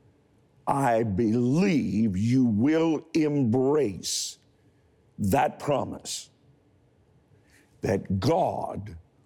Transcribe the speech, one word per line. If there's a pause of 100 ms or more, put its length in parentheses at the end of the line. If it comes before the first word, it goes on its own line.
(680)
I
believe
you
will
embrace (840)
that
promise (1500)
that
God (280)